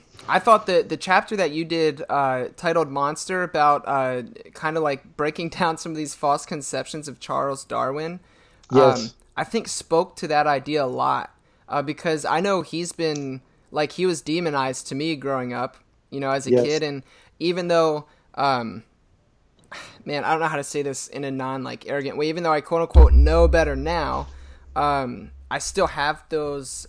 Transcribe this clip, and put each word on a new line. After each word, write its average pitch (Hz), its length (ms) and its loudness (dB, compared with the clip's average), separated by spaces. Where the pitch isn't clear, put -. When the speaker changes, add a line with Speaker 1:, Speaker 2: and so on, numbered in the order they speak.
Speaker 1:
I 185 100 4
thought - 280 6
that 175 220 2
the 160 80 -4
chapter 196 380 2
that 175 160 0
you 160 140 -4
did, 160 440 0
uh, 131 460 0
titled 165 340 0
Monster, 151 540 -2
about, 147 440 4
uh, 131 340 0
kinda, 160 260 -2
like, 143 380 -2
breaking 156 320 -2
<laughs> - 100 -10
down 165 180 0
some 165 140 -10
of 156 60 -8
these 151 180 -8
false 147 300 0
conceptions 147 600 -8
of 131 120 -14
Charles 135 460 -4
Darwin, 143 540 -4
Speaker 2:
Yes. 131 300 8
Speaker 1:
um, 113 140 -8
I - 80 -2
think - 240 -4
spoke - 500 -2
to 175 100 -8
that 147 200 2
idea 143 360 0
a - 20 0
lot, 127 500 -2
uh, 143 140 -2
because 151 440 -4
I 147 140 0
know 190 220 0
he's 170 300 -6
been, 143 500 -6
like, 151 220 -2
he 175 120 -2
was 165 160 0
demonized 147 640 -2
to 139 80 -8
me 156 200 -2
growing 131 380 -4
up, 123 240 -6
you 139 80 -8
know, 135 120 -2
as 135 160 -2
a 123 40 4
Speaker 2:
Yes. 123 120 6
Speaker 1:
kid. 151 200 0
And 143 200 -6
even 175 280 0
though, 160 380 2
um, 123 480 -2
man, 143 180 -6
I 127 80 0
don't 160 80 2
know 160 80 0
how 156 100 -2
to 143 60 -4
say 143 180 -6
this 139 260 -6
in 139 160 -10
a 139 80 -6
non, 131 320 -6
like, 123 260 -12
arrogant 135 280 -4
way, 151 120 0
even 170 140 -4
though 160 100 2
I 151 80 0
quote 165 200 0
unquote - 320 8
know 165 340 6
better 156 280 4
now, 139 520 -4
um, 139 560 -2
I 143 80 -4
still - 280 -2
have 151 420 -2
those, 143 600 -6